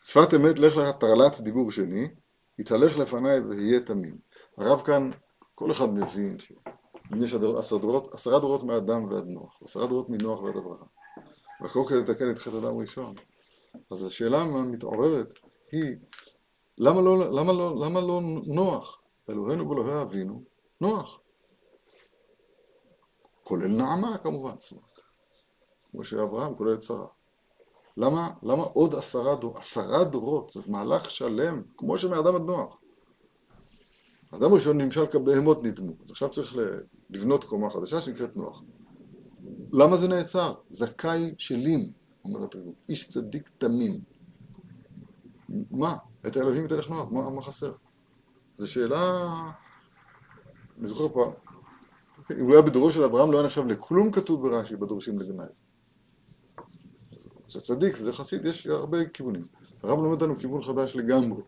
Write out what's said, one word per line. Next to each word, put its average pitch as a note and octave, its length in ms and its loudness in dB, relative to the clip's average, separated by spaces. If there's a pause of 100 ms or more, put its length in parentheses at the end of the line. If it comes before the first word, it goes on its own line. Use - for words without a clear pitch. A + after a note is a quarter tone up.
שפת E3 320 8
אמת, D3+ 240 6
לך D3+ 180 8
לך, C#3 200 0
טרלת A#2+ 440 6
דיבור A2 300 -2
שני, G2+ 380 -4 (500)
התהלך C3 400 4
לפניי C3 420 0
והיה G#2+ 400 0
תמים. G2 380 -6 (380)
הרב C3+ 240 2
כאן, C#3 300 0 (440)
כל - 160 -6
אחד C3+ 240 0
מבין G2 440 -4
ש-, - 140 -20 (600)
אם A2 100 -2
יש A#2+ 120 -4
עשר A2 440 -2
דורות, A#2+ 360 -2
עשרה C3 260 2
דורות C3+ 240 -2
מאדם A2+ 460 -2
ועד G2 160 -6
נוח, F2 380 -16
עשרה A2 220 -6
דורות B2+ 240 -2
מנוח G#2+ 320 -4
ועד G2 140 -6
אברהם. F2+ 300 -12 (760)
והכל C3 280 0
כדי C3+ 100 2
לתקן A#2+ 320 0
את A2 80 -4
חטא A2 180 -10
אדם A2+ 200 -4
ראשון. A2+ 380 -10 (760)
אז F#2+ 120 -10
השאלה A#2 380 0
המתעוררת C3 920 -2 (380)
היא, D3+ 240 -4 (840)
למה E3 240 6
לא, F#3 300 4
למה D#3+ 200 2
לא, F3 320 -2
למה F3 160 -2
לא F3 200 -2 (260)
נוח? D#3 560 -2 (280)
אלוהינו B2 380 -4
ואלוהי C#3+ 340 -4
אבינו, G2 420 -8 (360)
נוח. F#3+ 400 -4 (2250)
כולל F#2 240 -2
נעמה, D#3+ 500 0
כמובן, C3+ 420 -6
זאת - 120 -18
אומרת, - 260 -20 (920)
כמו - 140 -12
שאברהם, A2 500 -4
כולל A2 200 0
את A2 80 -8
שרה. G2+ 240 -8 (920)
למה, D#3+ 340 0 (120)
למה C3+ 200 2
עוד D#3 320 4
עשרה C3 420 -2
דור-, A#2+ 220 -8
עשרה A#2+ 460 0
דורות? D3 460 -4
זאת G2+ 180 -14
מהלך G#2+ 420 -2
שלם, B2+ 520 -4 (140)
כמו - 220 -4
שמאדם F3+ 360 0
עד F3 80 -2
נוח. E3+ 360 -6 (1500)
האדם C3 200 4
הראשון D3 280 6
נמשל C#3 260 0
כבהמות C#3 560 4
נדמו, F#2+ 300 -4 (120)
אז - 60 -20
עכשיו C#3 200 -4
צריך C3 260 -8
ל-, G2+ 220 -4 (320)
לבנות A#2+ 340 0
קומה G#2 260 -4
חדשה A2+ 300 -6
שנקראת A#2+ 360 -8
נוח. - 260 -12 (1120)
למה D3+ 240 8
זה F3+ 120 2
נעצר? F3 460 -2 (160)
"זכאי E3 680 -4
שלים", C3 540 -2 (320)
אומר G2+ 200 -8
התרגום, F2+ 300 -14 (140)
"איש D3+ 200 -8
צדיק A#2 500 -8
תמים". D3 420 0 (1700)
מה? D3+ 260 -2 (300)
את G#2+ 100 -4
האלוהים C3+ 280 0
יתהלך D3+ 260 -4
נוח, D3 200 -8
מה, C3 200 -4
מה C3+ 120 -10
חסר? C#3 300 -10 (840)
זו G2+ 160 -8
שאלה, E3+ 580 0 (1500)
אני A2+ 80 -8
זוכר D3 220 -4
פעם, B2 240 2 (840)
אוקיי, - 180 -10
אם C3 80 -2
הוא B2+ 80 8
היה D3+ 100 12
בדורו D3 300 6
של D#3 120 4
אברהם, C3 280 6
לא D3 60 6
היה D3 80 2
נחשב C3+ 200 -2
לכלום, F3+ 460 2
כתוב D#3+ 360 0
ברש"י, A2 280 -2
בדורשים G2+ 420 -6
לגנאי. F#2+ 280 -8 (2000)
זה G2 60 -12
צדיק C#3+ 400 0
וזה A2+ 120 -4
חסיד, D3 340 -6
יש E3 200 -6
הרבה D3+ 380 -2
כיוונים. A#2+ 420 -8 (360)
הרב B2+ 160 2
לומד D#3 240 0
לנו D#3 140 0
כיוון C3 260 -6
חדש C3 340 -4
לגמרי. A#2+ 520 2